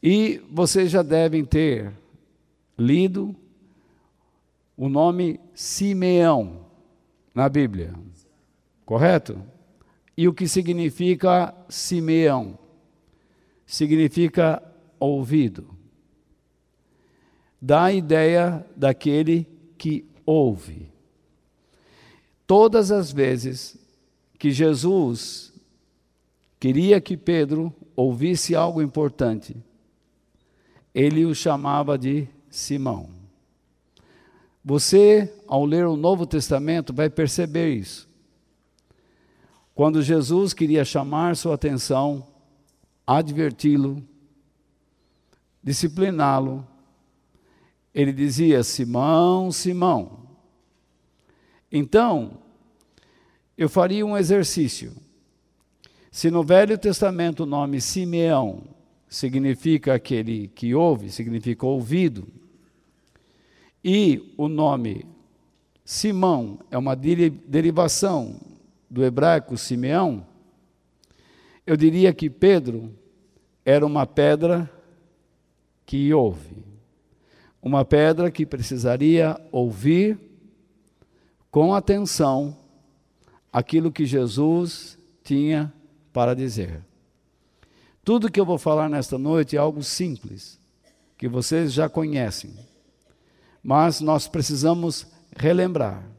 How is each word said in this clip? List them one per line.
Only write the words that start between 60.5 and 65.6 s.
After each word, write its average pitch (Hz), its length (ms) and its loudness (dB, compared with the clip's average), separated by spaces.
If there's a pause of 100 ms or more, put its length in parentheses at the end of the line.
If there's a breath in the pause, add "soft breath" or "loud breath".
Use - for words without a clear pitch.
ouve, 135 380 0
significa 117 540 -6
ouvido, 131 600 -2 (1600 soft breath)
e 185 540 2
o 147 100 -4
nome 135 580 -2 (760)